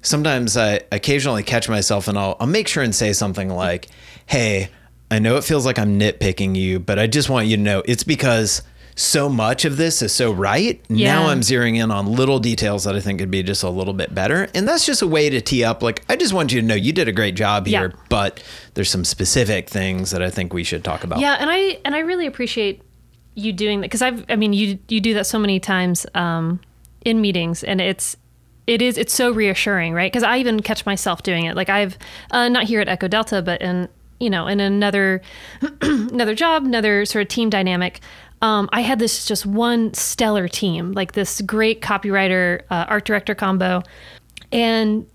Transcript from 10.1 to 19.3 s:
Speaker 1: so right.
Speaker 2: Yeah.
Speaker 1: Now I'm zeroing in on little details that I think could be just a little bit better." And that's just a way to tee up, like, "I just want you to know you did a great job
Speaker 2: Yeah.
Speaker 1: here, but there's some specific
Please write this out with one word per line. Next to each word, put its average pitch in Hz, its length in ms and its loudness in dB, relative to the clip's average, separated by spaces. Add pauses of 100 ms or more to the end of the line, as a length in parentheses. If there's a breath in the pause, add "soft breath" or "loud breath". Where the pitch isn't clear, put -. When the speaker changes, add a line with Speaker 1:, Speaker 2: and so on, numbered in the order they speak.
Speaker 1:
so 117 200 2
right. 104 560 2
Speaker 2:
Yeah. 120 260 4
Speaker 1:
Now 160 140 4
I'm 135 120 2
zeroing 117 360 2
in 113 140 2
on 101 240 0
little 131 260 4
details 107 440 0
that 101 120 0
I 101 40 0
think 98 200 -2
could 95 100 -2
be 98 120 0
just 95 200 -2
a 95 60 -2
little 92 260 -2
bit 92 200 -4
better." 123 400 0
And 190 120 0
that's 320 200 0
just 269 160 0
a 202 40 0
way 151 220 2
to 135 140 0
tee 123 220 0
up, 113 180 0
like, 117 260 -2
"I - 80 2
just 330 160 0
want 160 180 0
you 120 120 2
to 110 40 2
know 110 100 2
you 117 180 0
did 165 140 2
a 110 40 0
great 101 220 0
job 101 340 0
Speaker 2:
Yeah. 202 120 2
Speaker 1:
here, - 140 -4 (140)
but 101 340 0 (300 loud breath)
there's - 180 -2
some 92 140 0
specific 101 640 0